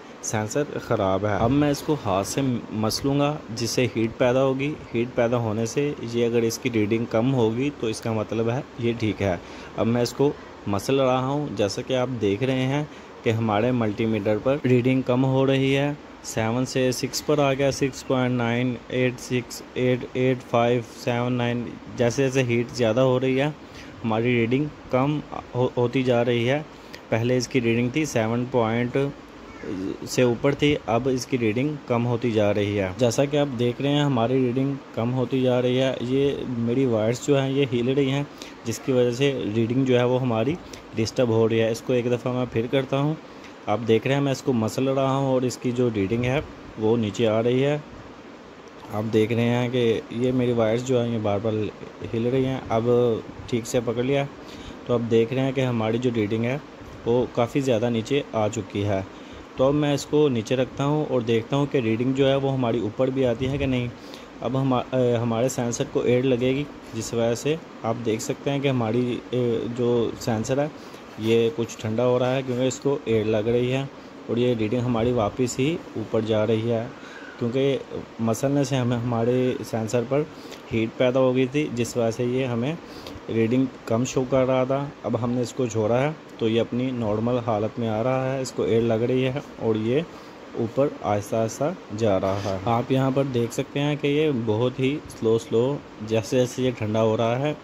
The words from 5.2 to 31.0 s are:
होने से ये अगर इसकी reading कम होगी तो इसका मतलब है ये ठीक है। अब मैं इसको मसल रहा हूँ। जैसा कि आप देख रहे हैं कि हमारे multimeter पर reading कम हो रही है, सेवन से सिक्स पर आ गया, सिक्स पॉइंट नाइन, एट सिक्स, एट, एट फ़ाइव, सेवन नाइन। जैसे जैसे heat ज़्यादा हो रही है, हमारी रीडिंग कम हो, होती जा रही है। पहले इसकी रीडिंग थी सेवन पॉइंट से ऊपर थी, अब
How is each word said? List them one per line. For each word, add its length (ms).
होने 280
से 200
ये 200
अगर 200
इसकी 240
reading 380
कम 260
होगी 400
तो 160
इसका 240
मतलब 360
है 140
ये 140
ठीक 260
है। 180
अब 80
मैं 160
इसको 300
मसल 320
रहा 180
हूँ। 380
जैसा 260
कि 140
आप 120
देख 220
रहे 220
हैं 240
कि 80
हमारे 420
multimeter 640
पर 280
reading 360
कम 240
हो 180
रही 280
है, 240
सेवन 400
से 280
सिक्स 260
पर 200
आ 120
गया, 200
सिक्स 300
पॉइंट 360
नाइन, 380
एट 280
सिक्स, 420
एट, 380
एट 260
फ़ाइव, 400
सेवन 380
नाइन। 320
जैसे 240
जैसे 220
heat 280
ज़्यादा 300
हो 160
रही 180
है, 160
हमारी 300
रीडिंग 320
कम 280
हो, 220
होती 260
जा 200
रही 220
है। 140
पहले 260
इसकी 240
रीडिंग 340
थी 120
सेवन 400
पॉइंट 500
से 180
ऊपर 300
थी, 200
अब 220